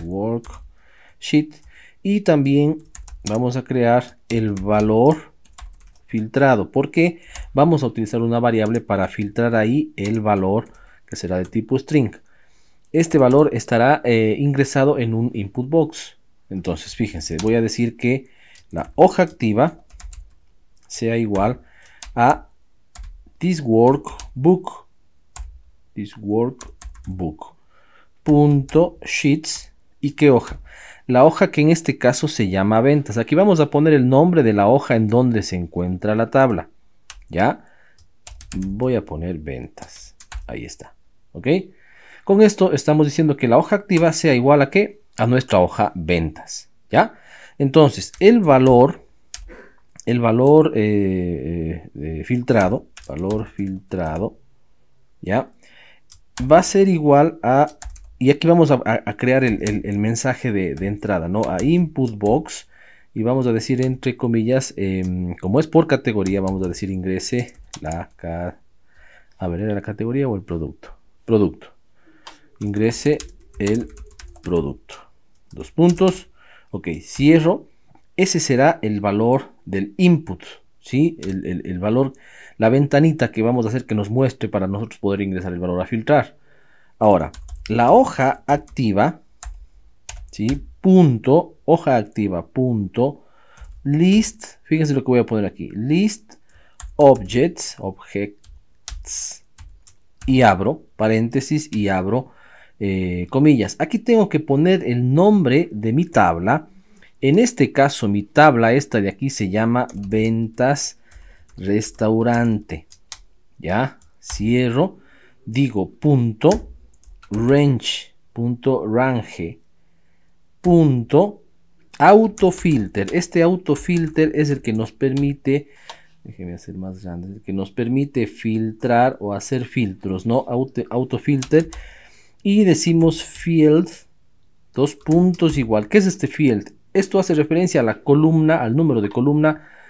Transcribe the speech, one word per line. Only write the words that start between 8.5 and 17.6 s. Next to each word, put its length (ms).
para 280
filtrar 480
ahí 400
el 240
valor 460
que 100
será 220
de 60
tipo 320
string. 360
Este 260
valor 340
estará, 520
eh, 340
ingresado 600
en 140
un 220
input 340
box. 500
Entonces, 440
fíjense, 480
voy 120
a 80